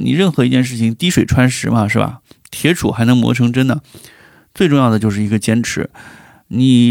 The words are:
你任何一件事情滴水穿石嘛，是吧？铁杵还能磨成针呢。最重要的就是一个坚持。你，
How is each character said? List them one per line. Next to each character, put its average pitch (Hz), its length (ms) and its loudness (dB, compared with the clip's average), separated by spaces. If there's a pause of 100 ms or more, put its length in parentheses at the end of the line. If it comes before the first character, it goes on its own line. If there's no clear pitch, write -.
你 113 80 -2
任 175 220 0
何 131 120 0
一 127 60 0
件 127 140 2
事 123 120 -8
情 113 160 0
滴 175 160 -4
水 151 160 2
穿 127 240 2
石 120 220 -6
嘛， 113 160 0
是 104 100 -4
吧？ 107 220 -4 (320)
铁 160 240 0
杵 107 160 -4
还 110 140 -2
能 123 120 4
磨 120 160 2
成 120 200 0
针 131 160 0
呢。 143 120 -2 (720)
最 185 160 0
重 143 80 2
要 131 140 4
的 110 80 2
就 110 100 0
是 104 140 -2
一 104 60 -2
个 110 100 0
坚 113 240 -2
持。 - 260 -6 (600)
你， 123 420 2